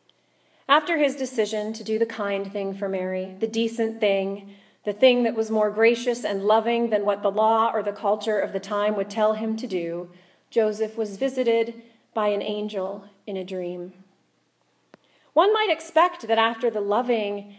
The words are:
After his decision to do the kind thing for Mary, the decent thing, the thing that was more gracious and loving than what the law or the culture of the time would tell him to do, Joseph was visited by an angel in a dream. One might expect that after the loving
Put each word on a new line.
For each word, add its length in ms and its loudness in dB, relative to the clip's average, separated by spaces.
After 300 4
his 160 2
decision 600 -2
to 100 -12
do 160 0
the 60 2
kind 440 -4
thing 240 -4
for 140 -6
Mary, 500 -4
the 80 -2
decent 540 -2
thing, 560 -2
the 100 -4
thing 300 6
that 140 0
was 140 -2
more 200 2
gracious 540 2
and 180 -2
loving 480 2
than 140 0
what 180 0
the 80 2
law 420 4
or 100 0
the 100 -2
culture 480 0
of 120 -4
the 60 -2
time 380 -2
would 140 -2
tell 240 2
him 240 -4
to 100 -8
do, 420 -6
Joseph 460 0
was 200 -4
visited 640 0
by 160 0
an 140 -2
angel 640 -6
in 100 -8
a 80 -6
dream. 480 -8
One 180 6
might 180 2
expect 580 2
that 100 4
after 320 2
the 100 -4
loving 800 -2